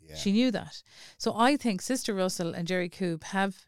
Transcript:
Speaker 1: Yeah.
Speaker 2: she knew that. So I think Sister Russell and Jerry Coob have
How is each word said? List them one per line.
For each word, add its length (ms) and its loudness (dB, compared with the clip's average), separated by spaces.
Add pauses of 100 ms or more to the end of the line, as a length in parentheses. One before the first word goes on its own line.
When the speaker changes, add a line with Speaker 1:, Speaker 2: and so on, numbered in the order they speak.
Speaker 1:
Yeah. 100 -14
Speaker 2:
she 180 0
knew 180 4
that. 320 -8 (340)
So 200 -2
I 180 6
think 260 0
Sister 320 -2
Russell 400 0
and 140 -4
Jerry 220 0
Coob 340 -4
have 440 -2